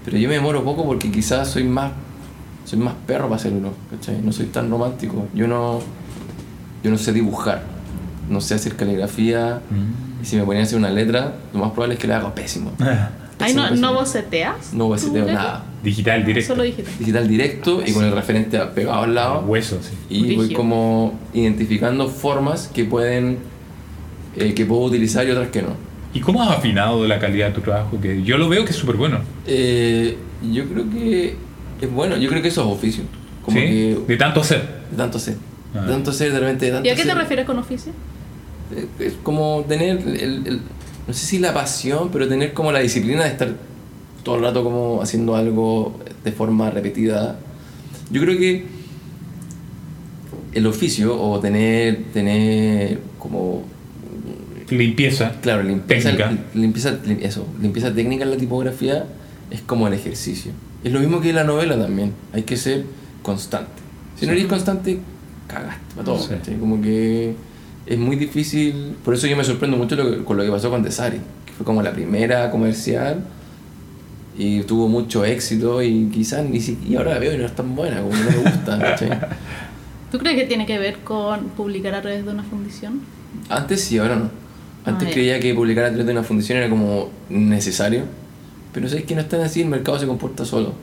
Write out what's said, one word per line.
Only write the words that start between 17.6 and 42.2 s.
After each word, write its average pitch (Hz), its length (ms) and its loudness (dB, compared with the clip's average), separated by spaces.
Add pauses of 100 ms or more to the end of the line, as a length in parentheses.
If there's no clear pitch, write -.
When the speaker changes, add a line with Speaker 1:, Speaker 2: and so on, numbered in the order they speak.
Speaker 1:
y 107 60 2
con 107 140 4
el 104 80 4
referente 107 440 2 (160)
pegado 107 300 2
al 117 100 2
lado. 120 280 2
Speaker 2:
Al 95 40 -4
hueso, 110 380 2
sí. - 80 -10 (180)
Speaker 1:
Y 101 120 2
voy 120 160 4
Speaker 3:
Brígido. 110 220 2
Speaker 1:
como 113 600 2 (140)
identificando 113 720 2
formas 139 680 0
que 117 120 2
pueden, 123 540 2 (1000)
eh, 107 180 2
que 110 100 2
puedo 113 180 2
utilizar 120 440 2
y 131 40 2
otras 123 180 0
que 104 120 0
no. 92 80 -2 (440)
Speaker 2:
¿Y 123 80 -2
cómo 220 200 4
has 190 160 4
afinado 110 480 4
la 104 140 4
calidad 101 300 2
de 101 60 -2
tu 101 60 -2
trabajo? 104 400 0
Que 95 220 0
yo 123 140 4
lo 165 100 4
veo 196 160 4
que 214 80 -2
es 160 60 -2
súper 117 180 0
bueno. 120 240 2 (260)
Speaker 1:
Eh, 117 720 2 (340)
yo 123 140 0
creo 214 240 -2
que 220 460 0 (460)
es 127 100 -2
bueno. 165 240 0
Yo 131 140 2
creo 156 120 2
que 165 60 2
eso 165 140 2
es 110 60 4
oficio. 110 360 0 (400)
Como 110 160 4
Speaker 2:
¿Sí? 139 60 6
Speaker 1:
que 110 420 4
Speaker 2:
De 117 100 4
tanto 151 220 6
hacer. 151 220 4 (280)
Speaker 1:
de - 80 -8
tanto 120 200 0
hacer. 110 180 -4 (400)
Speaker 2:
Ah. 101 60 -2
Speaker 1:
De 101 100 0
tanto 139 200 2
hacer, 143 200 2
de 135 80 2
repente 131 280 2
de 123 40 4
tanto 135 160 2
Speaker 3:
¿Y - 40 6
a 247 40 4
qué 330 80 2
te - 80 4
Speaker 1:
hacer. 349 100 2
Speaker 3:
refieres 277 240 0
con 247 140 0
oficio? - 320 -6 (840)
Speaker 1:
Eh, - 140 -6 (120)
es - 140 -2 (100)
como 151 440 2
tener 165 320 2
el, - 480 -2
el, 120 140 -4 (440)
no 123 80 -6
sé 139 120 -4
si 190 120 0
la 180 160 2
pasión, 143 580 0
pero 135 180 2